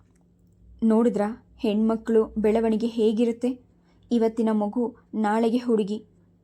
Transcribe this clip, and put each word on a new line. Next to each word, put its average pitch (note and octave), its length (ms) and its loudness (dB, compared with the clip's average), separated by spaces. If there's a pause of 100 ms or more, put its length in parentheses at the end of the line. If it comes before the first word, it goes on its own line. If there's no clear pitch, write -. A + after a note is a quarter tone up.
(840)
"ನೋಡಿದ್ರಾ A3 640 0 (100)
ಹೆಣ್ಮಕ್ಳು A3 680 0
ಬೆಳವಣಿಗೆ A3 640 0
ಹೇಗಿರುತ್ತೆ? A#3 720 -2 (540)
ಇವತ್ತಿನ A3+ 400 0
ಮಗು G#3+ 440 -2 (180)
ನಾಳೆಗೆ A3 440 0
ಹುಡುಗಿ, A3 460 -2 (400)